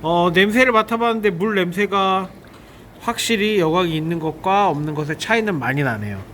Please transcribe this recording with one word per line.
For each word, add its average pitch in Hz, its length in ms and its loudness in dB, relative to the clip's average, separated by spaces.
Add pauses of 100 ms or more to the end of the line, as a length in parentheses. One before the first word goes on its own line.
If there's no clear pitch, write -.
어, 170 300 2
냄새를 214 380 4
맡아봤는데 226 580 0
물 190 240 -2
냄새가 190 720 0 (760)
확실히 214 580 0
여과기 165 360 2
있는 160 220 -2
것과 185 520 0
없는 151 260 -4
것의 151 240 -6
차이는 214 400 0
많이 131 240 -2
나네요. 104 360 -4 (140)